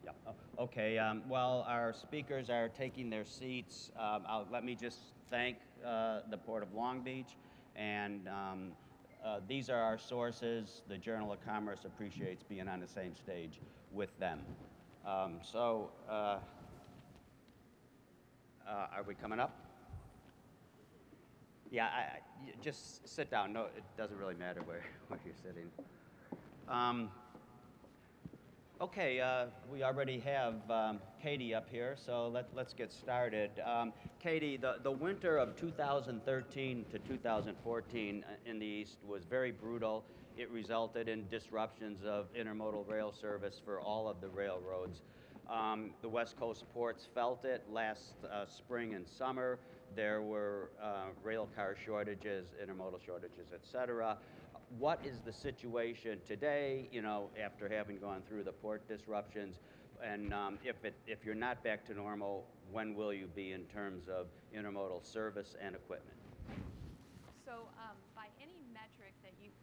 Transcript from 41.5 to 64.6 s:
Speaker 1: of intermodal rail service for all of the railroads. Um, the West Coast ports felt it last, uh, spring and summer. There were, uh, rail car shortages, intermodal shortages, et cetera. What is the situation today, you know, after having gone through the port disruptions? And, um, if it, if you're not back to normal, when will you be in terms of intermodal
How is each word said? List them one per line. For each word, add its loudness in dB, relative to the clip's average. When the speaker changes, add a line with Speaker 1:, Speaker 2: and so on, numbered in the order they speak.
Speaker 1:
of 2
intermodal 0
rail 2
service -2
for 0
all 2
of -2
the -4
railroads. 0
Um, 2
the -4
West 2
Coast 0
ports 0
felt 4
it 2
last, 0
uh, 0
spring -2
and -4
summer. 2
There 4
were, 2
uh, 0
rail 2
car 2
shortages, 0
intermodal -4
shortages, -8
et -8
cetera. 2
What 4
is -4
the -6
situation 0
today, 2
you -2
know, 2
after -2
having 2
gone -2
through -2
the -2
port -2
disruptions? -2
And, 0
um, 0
if 0
it, -2
if -4
you're 0
not 0
back 2
to -4
normal, -2
when -2
will 2
you -2
be -4
in -4
terms -6
of 0
intermodal -2